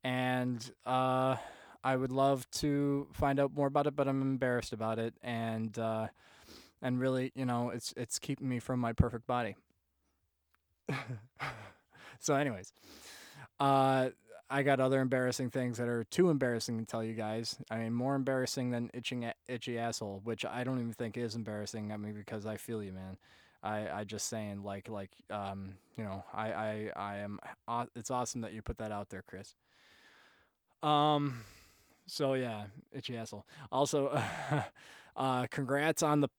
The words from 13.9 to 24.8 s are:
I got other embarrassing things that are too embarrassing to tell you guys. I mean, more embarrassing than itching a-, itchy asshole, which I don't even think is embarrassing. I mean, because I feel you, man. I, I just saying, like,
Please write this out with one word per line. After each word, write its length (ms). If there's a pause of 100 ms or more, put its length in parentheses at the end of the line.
I 140
got 180
other 200
embarrassing 500
things 280
that 100
are 160
too 260
embarrassing 480
to 60
tell 180
you 120
guys. 440 (120)
I 80
mean, 140
more 220
embarrassing 560
than 240
itching 300
a-, 100 (140)
itchy 300
asshole, 460
which 200
I 200
don't 140
even 140
think 240
is 180
embarrassing. 580
I 40
mean, 180
because 320
I 100
feel 260
you, 100
man. 260 (440)
I, 280
I 140
just 240
saying, 340
like, 260